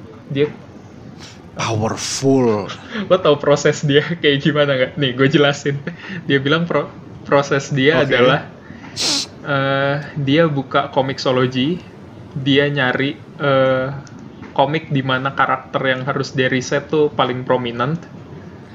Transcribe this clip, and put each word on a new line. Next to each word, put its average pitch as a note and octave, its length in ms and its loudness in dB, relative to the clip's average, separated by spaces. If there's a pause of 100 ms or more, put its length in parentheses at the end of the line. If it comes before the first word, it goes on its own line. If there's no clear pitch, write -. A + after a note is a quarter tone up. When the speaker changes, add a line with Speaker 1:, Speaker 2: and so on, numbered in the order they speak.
(280)
Speaker 1:
Dia C#3+ 220 0 (1000)
Speaker 2:
Powerful. A2 1200 0 (100)
Speaker 1:
<laughs> G3 300 -6
Lo F3+ 80 4
tau D3 160 4
proses D3 480 2
dia C#3+ 180 4
kayak C#3+ 380 0
gimana C#3+ 320 2
nggak? B2+ 240 0
Nih, C3+ 180 0
gue C3 140 4
jelasin. C#3+ 480 2 (480)
Dia C#3 160 2
bilang D3+ 240 0
pro-, E3 240 -2 (400)
proses C#3 420 2
dia C#3+ 300 4
Speaker 2:
Oke. C#3+ 80 2
Speaker 1:
adalah, C3 400 4 (960)
eh, C#3 520 0 (200)
dia D3 320 4
buka C#3+ 420 0
Comixology, C3 840 0 (640)
dia C#3 320 4
nyari, C3+ 480 0 (160)
eh, C3+ 520 2 (680)
komik D3 400 0
di C3+ 80 0
mana C3 320 -2
karakter C3 480 0
yang C3 240 0
harus C3+ 240 -4
dia C3 160 0
riset C3 400 -2
tuh D3+ 240 2
paling B2+ 320 0
prominent. B2 560 -2 (760)